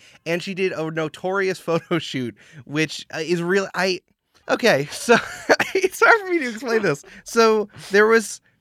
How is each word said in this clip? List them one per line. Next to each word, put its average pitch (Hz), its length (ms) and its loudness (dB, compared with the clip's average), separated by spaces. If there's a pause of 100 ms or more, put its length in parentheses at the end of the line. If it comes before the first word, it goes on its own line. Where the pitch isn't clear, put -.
(260)
and 165 160 -2
she 196 120 -10
did 185 180 -2
a 160 180 -6
notorious 180 680 -4
<laughs> - 20 -20
photo 170 400 -2
shoot, 123 340 -8 (300)
which, 151 500 -4
uh, 143 40 -8
is 165 240 -2
real. 190 340 0
I, 185 240 -2 (480)
okay, 151 420 2
so - 240 2
<laughs> - 640 0
it's 381 280 -2
hard 453 220 6
for 370 60 -6
me 339 80 0
to 254 100 -4
explain 226 320 -2
this. 156 220 -2 (180)
So 220 460 2 (240)
there 208 160 6
was, 226 320 2 (200)